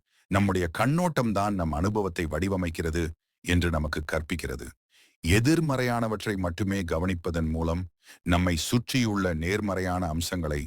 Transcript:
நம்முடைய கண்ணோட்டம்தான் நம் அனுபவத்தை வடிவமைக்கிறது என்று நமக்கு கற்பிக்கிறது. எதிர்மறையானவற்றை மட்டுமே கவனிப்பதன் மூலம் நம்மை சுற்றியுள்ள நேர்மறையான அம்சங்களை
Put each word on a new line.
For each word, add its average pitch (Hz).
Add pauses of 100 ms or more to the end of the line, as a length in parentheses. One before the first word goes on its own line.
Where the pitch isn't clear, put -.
(300)
நம்முடைய 92 (100)
கண்ணோட்டம்தான் 120
நம் 82
அனுபவத்தை 92
வடிவமைக்கிறது 85 (420)
என்று 87
நமக்கு 76
கற்பிக்கிறது. 71 (580)
எதிர்மறையானவற்றை 117
மட்டுமே 95
கவனிப்பதன் 82
மூலம் 82 (400)
நம்மை 87
சுற்றியுள்ள 104
நேர்மறையான 92
அம்சங்களை 80